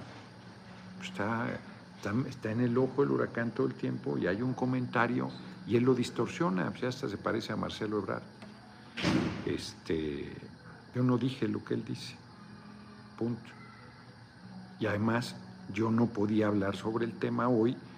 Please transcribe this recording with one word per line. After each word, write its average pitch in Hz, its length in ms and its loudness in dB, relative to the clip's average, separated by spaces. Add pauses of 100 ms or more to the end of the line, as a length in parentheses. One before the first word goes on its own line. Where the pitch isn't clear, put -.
(1000)
Está, 117 460 0 (500)
está, 101 160 -4 (160)
está 110 220 -4
en 117 100 2
el 120 160 4
ojo 131 240 4
del 139 100 6
huracán 117 400 2
todo 131 160 2
el 127 60 0
tiempo 131 440 -2
y 107 100 2
hay 98 140 2
un 127 120 2
comentario 127 760 2 (380)
y 110 80 2
él 117 80 6
lo 127 120 8
distorsiona, 123 760 0
pues - 120 -6
ya 123 80 0
hasta - 200 -4
se 101 80 -4
parece 107 360 0
a - 20 -2
Marcelo 104 420 -2
Ebrard. 110 260 -2 (1200)
Este, 78 840 -4 (640)
yo 123 80 2
no 127 140 6
dije 127 300 2
lo 104 180 0
que - 80 0
él 113 100 0
dice, - 320 -8 (1000)
punto. 117 320 -2 (1300)
Y 110 60 0
además, 110 500 2 (380)
yo 110 180 2
no 117 140 6
podía 107 420 4
hablar 98 300 2
sobre 110 280 0
el 113 80 -2
tema 120 360 2
hoy 120 260 6 (220)